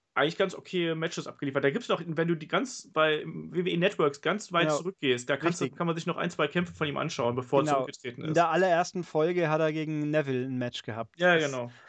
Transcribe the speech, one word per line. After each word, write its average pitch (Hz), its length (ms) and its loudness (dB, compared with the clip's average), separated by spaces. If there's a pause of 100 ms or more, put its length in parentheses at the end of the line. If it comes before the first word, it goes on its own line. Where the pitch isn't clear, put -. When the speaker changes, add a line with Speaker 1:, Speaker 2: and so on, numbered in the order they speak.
(160)
Speaker 1:
eigentlich 151 220 2
ganz 190 180 0
okay 170 400 -2
Matches 160 320 -4
abgeliefert. 139 360 -4
Da 139 60 4
gibt's 196 180 -2
noch, 175 160 0
wenn 165 240 -2
du 170 80 2
die 156 120 -6
ganz - 440 -4
bei 156 340 2
W 160 400 -6
W 180 60 -2
E 170 60 0
Networks 170 440 2
ganz 185 300 -2
weit 170 180 2
Speaker 2:
Genau. 147 80 2
Speaker 1:
zurückgehst, 135 520 0
da 143 80 2
kannst 170 240 0
du, 143 40 0
Speaker 2:
Richtig. 127 120 -8
Speaker 1:
kann 175 80 -2
man 170 100 0
sich 165 120 -6
noch 165 100 -2
ein, 170 140 -2
zwei 156 160 0
Kämpfe 175 260 -2
von 156 140 -4
ihm 139 100 -4
anschauen, 135 380 0
bevor 127 240 2
er 139 40 4
Speaker 2:
Genau. 151 140 0
Speaker 1:
zurückgetreten 127 460 -6
Speaker 2:
In - 80 -4
Speaker 1:
ist. 151 40 -2
Speaker 2:
der 165 140 4
allerersten 175 540 2
Folge 165 460 2
hat 156 120 2
er 156 100 2
gegen 151 380 -2
Neville 139 360 0
ein 131 120 -4
Match 123 240 -4
gehabt. 113 380 -10
Speaker 1:
Ja, 175 160 6
Speaker 2:
Das, 156 100 2
Speaker 1:
genau. 123 260 -6 (180)